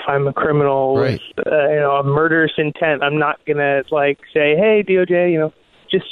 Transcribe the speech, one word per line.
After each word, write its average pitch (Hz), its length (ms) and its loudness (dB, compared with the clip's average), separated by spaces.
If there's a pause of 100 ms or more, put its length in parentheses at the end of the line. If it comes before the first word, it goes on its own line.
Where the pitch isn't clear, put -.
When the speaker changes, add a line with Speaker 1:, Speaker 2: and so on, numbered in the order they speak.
Speaker 1:
I'm 139 220 0
a 139 40 -4
criminal 139 640 0
Speaker 2:
Right. 131 240 0 (160)
Speaker 1:
with, - 120 -6
uh, 147 200 2
you 151 120 0
know, 143 160 0
a 139 80 0
murderous 160 520 2
intent, 151 460 -2
I'm 147 160 0
not 147 260 -2
gonna, 143 460 0
like, 143 300 0 (120)
say, 151 240 2
"Hey, 214 260 2
D 190 160 0
O 180 60 2
J, 180 280 2
you 160 80 0
know, 156 120 -2 (380)
just 190 220 -2